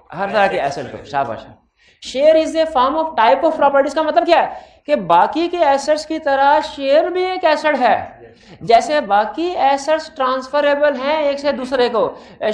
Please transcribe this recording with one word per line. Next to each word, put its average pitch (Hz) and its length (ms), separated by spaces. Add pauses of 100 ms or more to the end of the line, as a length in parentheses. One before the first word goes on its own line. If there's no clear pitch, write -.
(100)
हर 196 220
तरह 202 160
के 190 100
एसेट 139 280
को, 110 180
शाबाश। 120 420 (560)
Share 294 340
is 311 200
a 320 120
form 277 280
of 320 180
type 226 300
of 311 120
property, 277 300
इसका 311 160
मतलब 339 220
क्या 320 160
है? - 460
कि 294 100 (100)
बाकी 202 420
के 359 180
एसेट्स 285 400
की 320 140
तरह 277 460
शेयर 285 440
भी 359 140
एक 370 220
एसेट 302 300
है। - 580 (300)
जैसे 294 420
बाकी 214 420 (180)
एसेट्स 285 500
ट्रांसफरेबल 285 800
हैं 294 260
एक 277 160
से 277 160
दूसरे 247 340
को, 220 180 (480)